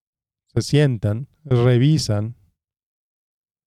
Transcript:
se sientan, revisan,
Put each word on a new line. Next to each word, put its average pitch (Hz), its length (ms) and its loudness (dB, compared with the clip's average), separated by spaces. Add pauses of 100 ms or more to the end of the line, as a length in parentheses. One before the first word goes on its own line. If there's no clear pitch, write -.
(480)
se - 120 -6
sientan, 127 680 0 (160)
revisan, 123 920 0 (1300)